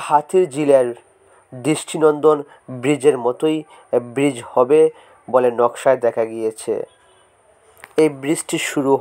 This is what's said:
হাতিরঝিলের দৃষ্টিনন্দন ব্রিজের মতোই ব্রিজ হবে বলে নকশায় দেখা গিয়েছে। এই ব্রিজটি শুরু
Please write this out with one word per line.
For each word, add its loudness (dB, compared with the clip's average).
হাতিরঝিলের 2
দৃষ্টিনন্দন 0
ব্রিজের 2
মতোই -2
ব্রিজ 0
হবে 4
বলে 2
নকশায় 0
দেখা -2
গিয়েছে। -6
এই 4
ব্রিজটি -4
শুরু 0